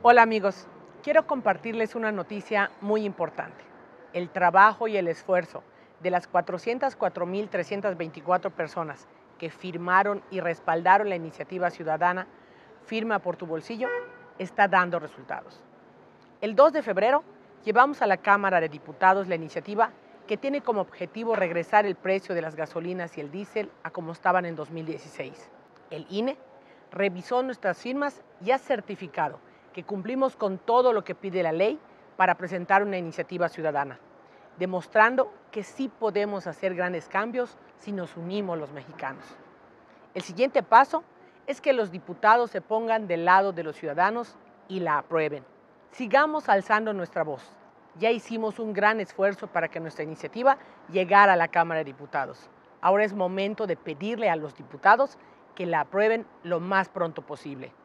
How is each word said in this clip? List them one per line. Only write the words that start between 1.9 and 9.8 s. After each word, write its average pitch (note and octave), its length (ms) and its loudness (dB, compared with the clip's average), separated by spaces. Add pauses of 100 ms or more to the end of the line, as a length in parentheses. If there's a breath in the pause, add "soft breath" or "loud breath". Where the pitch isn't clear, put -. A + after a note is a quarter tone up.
una A3 180 -4
noticia G3+ 580 -4 (120)
muy G#3+ 240 -2
importante. - 580 -8 (480)
El F3 160 -6
trabajo G3 580 4
y G#3+ 120 -2
el F3 100 0
esfuerzo E3 540 -2 (380 soft breath)
de F3 100 -2
las F3+ 180 -2
cuatrocientas A3+ 680 -2
cuatro F3+ 300 -2
mil G3 240 -6
trescientas G3 480 -4
veinticuatro E3+ 540 -4
personas D#3 580 -8 (300 soft breath)
que E3 100 -10
firmaron F#3 840 0